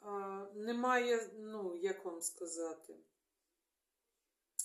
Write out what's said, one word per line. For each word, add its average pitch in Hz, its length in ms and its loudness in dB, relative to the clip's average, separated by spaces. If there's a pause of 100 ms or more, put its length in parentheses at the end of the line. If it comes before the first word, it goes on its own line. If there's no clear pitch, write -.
(540)
немає, 240 800 4
ну, 214 420 -4
як 190 280 2
вам 170 180 -2
сказати, 165 720 -4 (1700)